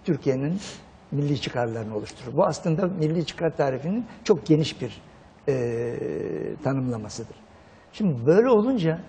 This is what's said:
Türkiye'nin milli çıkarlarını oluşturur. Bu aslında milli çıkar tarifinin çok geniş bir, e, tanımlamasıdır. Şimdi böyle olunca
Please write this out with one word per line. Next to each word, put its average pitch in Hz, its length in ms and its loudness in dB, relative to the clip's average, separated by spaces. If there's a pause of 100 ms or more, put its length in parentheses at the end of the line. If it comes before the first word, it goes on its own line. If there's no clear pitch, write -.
Türkiye'nin 147 560 0 (520)
milli 143 280 0
çıkarlarını 113 560 -4
oluşturur. 120 400 -8
Bu 165 100 4
aslında 165 400 0
milli 165 400 0
çıkar 160 300 -2
tarifinin 151 500 -2 (180)
çok 185 220 2
geniş 156 340 4
bir, 117 220 -8 (460)
e, 139 60 0 (1080)
tanımlamasıdır. 120 720 -4 (560)
Şimdi 135 340 0
böyle 208 220 8
olunca 208 600 4